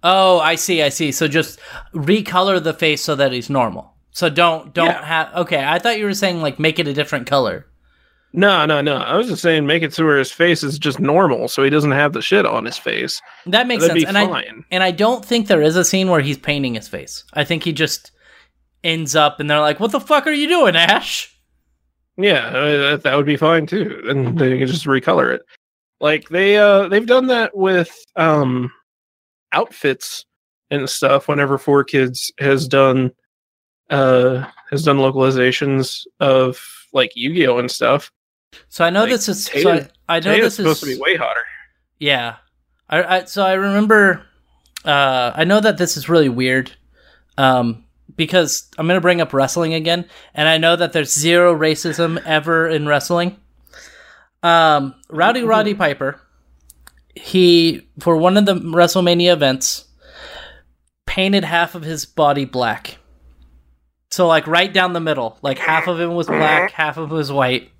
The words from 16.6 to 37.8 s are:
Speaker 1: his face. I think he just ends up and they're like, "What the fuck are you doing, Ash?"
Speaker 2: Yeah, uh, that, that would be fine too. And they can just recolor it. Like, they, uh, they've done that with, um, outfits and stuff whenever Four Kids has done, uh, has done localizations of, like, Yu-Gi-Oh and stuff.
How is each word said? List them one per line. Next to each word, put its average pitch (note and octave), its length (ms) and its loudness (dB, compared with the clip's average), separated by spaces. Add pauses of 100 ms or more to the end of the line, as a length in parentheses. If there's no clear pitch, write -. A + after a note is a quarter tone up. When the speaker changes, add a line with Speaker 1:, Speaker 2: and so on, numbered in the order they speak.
Speaker 1:
his G#2+ 140 -12
face. - 340 -14 (100)
I D3+ 120 -2
think E3 180 -4
he E3+ 100 -4
just - 380 -6 (720)
ends D#3+ 320 -4
up D3 240 2
and D3 100 -6
they're D3+ 120 2
like, D3+ 180 0
"What G#3 140 -4
the C#4+ 80 -2
fuck D4 260 0
are D#4 60 -2
you D4 160 -2
doing, D4+ 260 2
Ash?" - 580 0 (840)
Speaker 2:
Yeah, E3+ 320 0
uh, C#3+ 420 0
that, C#3+ 140 -2
that C#3 120 2
would C#3+ 100 2
be D3 100 0
fine D#3+ 300 2
too. G3 420 -6
And C3 280 -2
they C3 220 2
can C3 80 0
just D#3 180 -4
recolor C3+ 480 0
it. - 100 -6 (580)
Like, D3+ 280 -2
they, G3 280 2
uh, G3+ 320 6
they've G#3 180 0
done B3+ 220 4
that A#3 280 0
with, F#3+ 400 0 (200)
um, C3+ 560 0 (800)
outfits - 720 -4 (460)
and C#3 200 -4
stuff C#3 380 -2
whenever C#3+ 280 0
Four C#3 280 2
Kids C3 560 -2
has C#3 260 0
done, C3 460 2 (800)
uh, C3 540 2 (280)
has C#3+ 100 -4
done C#3+ 160 2
localizations C3 1080 0 (140)
of, C3 420 2 (320)
like, C3 220 0
Yu-Gi-Oh C3 440 0
and B2 120 -4
stuff. B2+ 400 0 (580)